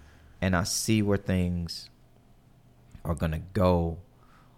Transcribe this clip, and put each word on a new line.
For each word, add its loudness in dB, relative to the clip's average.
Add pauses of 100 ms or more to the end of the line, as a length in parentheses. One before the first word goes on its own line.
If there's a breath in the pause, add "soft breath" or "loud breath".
(400 soft breath)
and 2
I 2
see 0
where 2
things -2 (1120)
are -2
gonna -4 (100)
go 2 (600 soft breath)